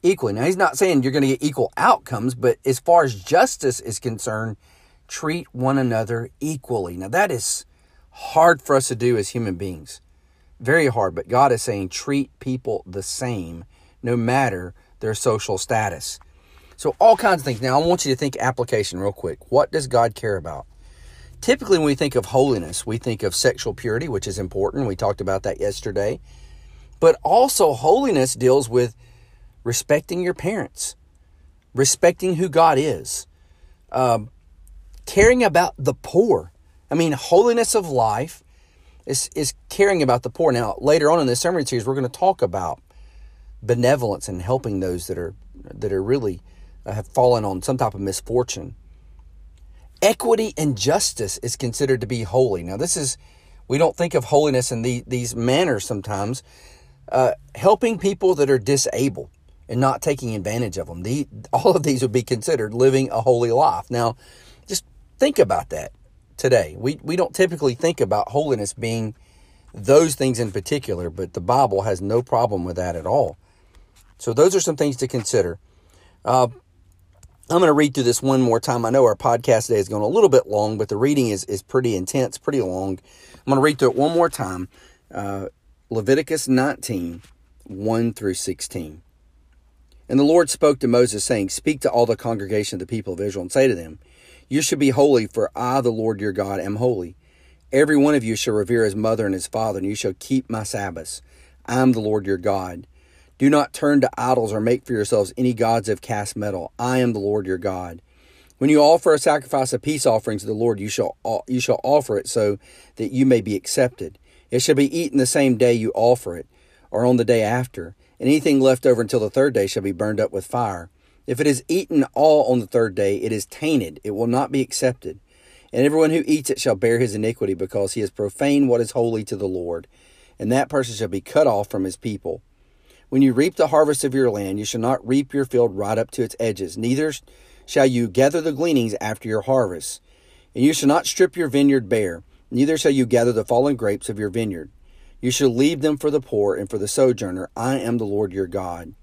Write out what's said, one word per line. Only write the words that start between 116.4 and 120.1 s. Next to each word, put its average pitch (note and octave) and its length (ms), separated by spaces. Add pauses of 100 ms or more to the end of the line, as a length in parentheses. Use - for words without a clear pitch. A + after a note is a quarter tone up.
or A2+ 140
on B2+ 120
the A#2 80
day A#2 180
after. G#2+ 540 (240)
And B2+ 80
anything D3 320
left C3 260
over A#2+ 160
until A2+ 160
the G#2+ 120
third C3+ 240
day G2+ 120
shall G2 160
be G2 80
burned G#2 300